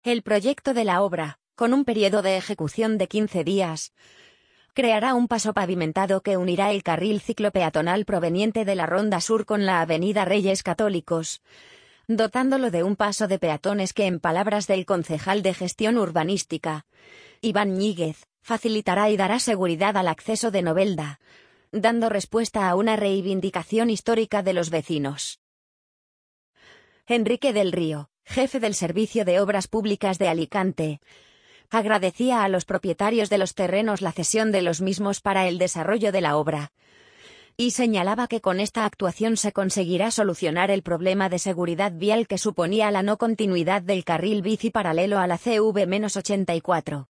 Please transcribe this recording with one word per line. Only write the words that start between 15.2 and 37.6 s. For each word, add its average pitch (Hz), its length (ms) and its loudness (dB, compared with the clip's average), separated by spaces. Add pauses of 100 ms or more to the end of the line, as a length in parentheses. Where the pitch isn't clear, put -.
de 190 100 2
gestión 214 460 -2
urbanística, 165 880 -2 (520)
Iván 202 380 0
Ñíguez, 175 480 -2 (160)
facilitará 214 680 0
y 214 80 2
dará 196 200 2
seguridad 196 600 0
al 185 100 2
acceso 220 420 -2
de 190 140 0
Novelda, 160 560 0 (520)
dando 226 380 2
respuesta 208 580 -2
a 180 80 2
una 220 200 2
reivindicación 196 960 0
histórica 214 500 0
de 185 120 0
los 165 180 0
vecinos. 147 680 -4 (1700)
Enrique 233 480 0
del 190 200 2
Río, 156 360 -4 (140)
jefe - 360 -2
del 214 140 0
Servicio 196 500 0
de 180 160 4
Obras 202 280 0
Públicas 202 500 -2
de 185 120 2
Alicante, 160 720 -2 (680)
agradecía 214 760 0
a 196 60 2
los 185 160 0
propietarios 202 640 0
de 208 80 2
los 190 160 0
terrenos 196 480 0
la 175 120 -4
cesión 220 380 0
de 190 120 2
los 170 180 0
mismos 196 400 -2
para 190 260 2
el 175 120 -2
desarrollo 190 520 0
de 185 100 0
la 147 160 2
obra, 151 340 -2 (840)
y 240 160 0